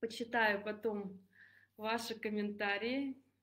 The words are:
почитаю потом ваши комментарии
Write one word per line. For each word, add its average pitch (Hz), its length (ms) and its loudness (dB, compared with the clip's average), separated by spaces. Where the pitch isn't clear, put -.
почитаю 226 600 2
потом 208 560 -4
ваши 226 360 -2
комментарии 208 1000 0